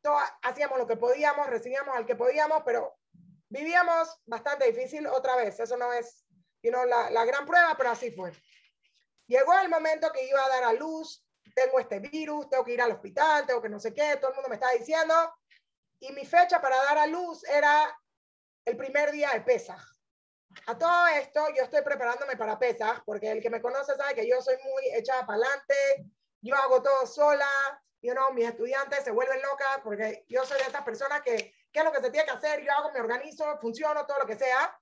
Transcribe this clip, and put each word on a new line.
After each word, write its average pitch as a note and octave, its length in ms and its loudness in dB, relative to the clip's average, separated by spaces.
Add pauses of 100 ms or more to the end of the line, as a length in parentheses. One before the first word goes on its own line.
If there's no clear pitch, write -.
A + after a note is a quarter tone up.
Todas, D4 300 0 (100)
hacíamos C4 380 -2
lo A#3 80 -2
que A3+ 80 0
podíamos, C#4 520 2
recibíamos B3+ 480 -4
al A#3 100 -4
que A#3+ 100 -2
podíamos, D4+ 500 2
pero A3+ 320 -2 (520)
vivíamos E4 760 0
bastante C#4 400 -2
difícil B3+ 420 -2
otra C4 280 0
vez. A3 240 -2
Eso A#3 160 -4
no B3 160 -4
es, A#3 340 -8 (380)
you A#3 80 2
know, B3 140 0
la, A#3+ 240 2
la A3+ 160 2
gran C#4 200 0
prueba, E4 320 4
pero B3 140 0
así A#3 200 -6
fue. F3+ 200 -10 (1000)
Llegó C4+ 300 4
el F#4 100 0
momento D#4+ 420 0
que C4+ 140 -4
iba C4+ 180 2
a C4 60 2
dar B3+ 140 0
a A3+ 100 2
luz, D#4+ 500 -6 (300)
tengo C4 260 2
este G3+ 200 -6
virus, D4+ 500 -8
tengo B3+ 160 0
que A#3+ 80 -6
ir A#3+ 80 -2
al A#3 120 0
hospital, D4 520 0
tengo B3 160 -2
que A3 80 -8
no G#3 100 -10
sé A3 140 -8
qué, D4 240 0
todo C4+ 140 -2
el C4+ 40 -12
mundo C#4 140 -8
me A3 60 -4
estaba B3+ 160 0
diciendo, D#4 420 2 (840)
y C4+ 140 -14
mi C#4 120 -12
fecha F4 340 6
para C4 180 0
dar C#4+ 200 2
a D4+ 80 6
luz E4 420 -6
era D4 480 4 (680)
el A#3 100 -2
primer C#4+ 360 0
día D4 180 -2
de - 120 0
Pesaj. A#3 420 0 (840)
A A3+ 100 -6
todo F4 300 4 (160)
esto, D4+ 340 -2
yo C4 60 2
estoy C#4+ 220 0
preparándome C4 540 -4
para G#3+ 200 -4
Pesaj, A3+ 480 -2
porque G#3+ 240 -6
el A3 100 -2
que A3+ 120 -4
me A3+ 100 -4
conoce C4+ 340 -2
sabe C#4 200 -2
que A3+ 120 -2
yo B3+ 140 2
soy C4 220 0
muy C4+ 200 -4 (120)
echada B3+ 320 -2
pa'lante, C#4 800 0 (340)
yo B3+ 140 -2
hago C4 260 4
todo C4+ 240 2
sola, C#4+ 420 4 (540)
you B3 120 -4
know, C4+ 200 0
mis A#3 140 0
estudiantes C4+ 560 -4
se A#3+ 80 -4
vuelven C4 320 0
locas, C4+ 400 -2
porque G#3+ 440 -6
yo B3+ 160 0
soy C#4 140 -2
de C4 120 0
esas C#4 140 -6
personas C#4 380 -4
que, A3+ 320 -4 (180)
¿qué D4 80 -2
es D#4 60 4
lo D#4+ 60 4
que C#4+ 100 -2
se B3 80 -2
tiene D#4 160 2
que C#4 60 -6
hacer? D4 320 -2
Yo C#4+ 80 0
hago, D4 220 0
me B3+ 60 -4
organizo, D4 600 -4
funciono, D4 480 -2
todo C#4 140 -2
lo - 40 0
que G#3 120 -6
sea. C4+ 440 0